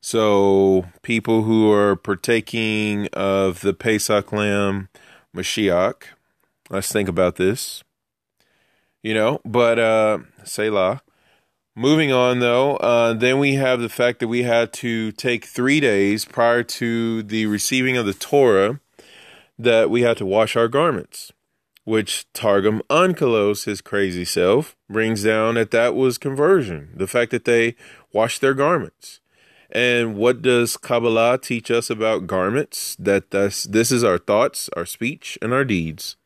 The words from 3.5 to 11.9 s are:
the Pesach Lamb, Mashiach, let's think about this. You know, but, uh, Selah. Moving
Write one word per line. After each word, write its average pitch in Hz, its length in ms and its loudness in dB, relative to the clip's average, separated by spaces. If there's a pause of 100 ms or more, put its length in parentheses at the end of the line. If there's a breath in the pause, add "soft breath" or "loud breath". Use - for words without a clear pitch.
the 98 140 0
Pesach 107 580 -2
Lamb, 101 560 -2 (460 soft breath)
Mashiach, 92 680 -2 (680)
let's 95 220 -6
think 101 160 0
about 90 280 0
this. - 460 -4 (1200)
You 110 120 -4
know, 110 300 0
but, 117 340 2
uh, 110 400 2 (260)
Selah. 104 580 -2 (760)
Moving 147 340 2